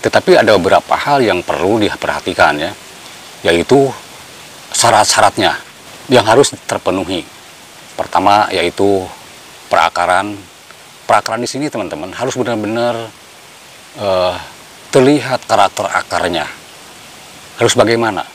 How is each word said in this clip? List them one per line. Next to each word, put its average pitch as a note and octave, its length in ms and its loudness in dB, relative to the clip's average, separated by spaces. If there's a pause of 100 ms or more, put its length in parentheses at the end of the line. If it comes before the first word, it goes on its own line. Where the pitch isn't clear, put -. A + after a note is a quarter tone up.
Tetapi - 400 2
ada A2 160 4
beberapa F2 400 2
hal C#3+ 240 0
yang F#2 240 0
perlu F2 320 0
diperhatikan D#2+ 800 -2
ya, D2 160 -6 (720)
yaitu F2+ 400 2 (880)
syarat-syaratnya G#2+ 800 2 (560)
yang B2 160 4
harus A#2 400 4
terpenuhi. F#2 560 -4 (720)
Pertama G2+ 560 2
yaitu F#2+ 560 0 (640)
perakaran. F2 640 0 (720)
Perakaran A2+ 400 0
di - 40 -6
sini, C#3 200 -6
teman-teman, F2 480 -8
harus C3 160 -4
benar-benar, A#2 640 -4 (1040)
eh, F#2 340 0 (540)
terlihat C3 560 2
karakter G2+ 480 0
akarnya. F2 560 -2 (1120)
Harus A#2 160 2
bagaimana? A2+ 580 0